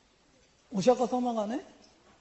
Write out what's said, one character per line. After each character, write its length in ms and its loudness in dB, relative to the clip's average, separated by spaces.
お 80 -2
釈 200 4
迦 80 0
様 260 -2
が 140 -2
ね、 160 -8